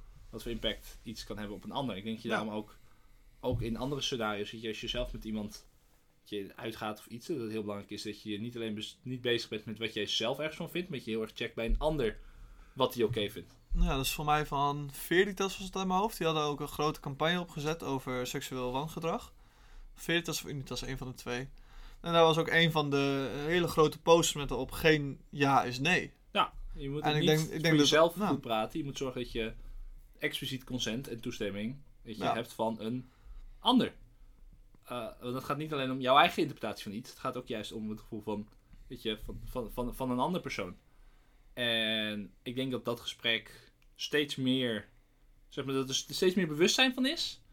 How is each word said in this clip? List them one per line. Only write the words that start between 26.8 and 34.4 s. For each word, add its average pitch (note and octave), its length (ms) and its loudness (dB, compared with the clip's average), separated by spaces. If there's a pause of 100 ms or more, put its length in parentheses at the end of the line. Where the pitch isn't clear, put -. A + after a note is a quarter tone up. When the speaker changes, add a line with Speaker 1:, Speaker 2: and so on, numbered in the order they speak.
Speaker 1:
moet D3 120 -4
Speaker 2:
En C#3+ 60 2
Speaker 1:
het D3+ 140 4
Speaker 2:
ik - 60 6
Speaker 1:
niet - 20 -
Speaker 2:
denk, D#3 120 6
ik D#3 80 -2
denk D#3 160 -4
Speaker 1:
voor E3 100 8
Speaker 2:
dat - 20 8 (100)
Speaker 1:
jezelf D#3+ 280 8
Speaker 2:
ja. G3+ 100 0
Speaker 1:
goed D3 140 2
praten. A2+ 380 0
Je D3 60 -4
moet C#3 140 -6
zorgen B2+ 220 -4
dat A#2+ 120 -6
je A2 200 -2 (640)
expliciet C3 460 -4
consent B2 440 -4
en A2+ 120 -8
toestemming, A2 560 -4 (260)
weet A2+ 140 -12
je, - 60 -6
Speaker 2:
Ja. G#2 120 2
Speaker 1:
hebt A2+ 180 -4
van A2+ 280 -2
een A#2+ 300 -4 (480)
ander. A3 360 4 (920)